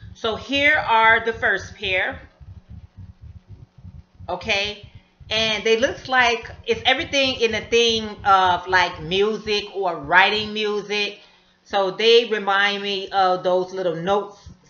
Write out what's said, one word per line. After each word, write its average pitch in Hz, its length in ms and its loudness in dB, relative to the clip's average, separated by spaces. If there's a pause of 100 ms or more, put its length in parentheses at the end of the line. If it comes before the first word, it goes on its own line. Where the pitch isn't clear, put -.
(140)
So 220 220 -4
here 285 420 2
are 226 480 4
the 226 80 -2
first 202 420 -4
pair, 202 440 -4 (2000)
okay? 208 580 -6 (440)
And 220 320 -2
they 226 140 4
look 269 300 -2
like 240 440 0 (160)
it's 226 180 -2
everything 269 560 0
in 220 120 2
the 208 80 -4
theme 226 600 0
of, 185 440 4
like, 175 340 0
music 208 640 0 (100)
or 180 240 -4
writing 202 560 2
music. 208 680 -4 (420)
So 196 260 0
they 233 360 4
remind 202 580 0
me 196 260 -6
of 185 340 2
those 180 300 0
little 175 220 -2
notes 196 420 -2 (320)